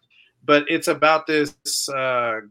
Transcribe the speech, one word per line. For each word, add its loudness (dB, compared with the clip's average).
but 4
it's -2
about 2
this, -4
uh, -2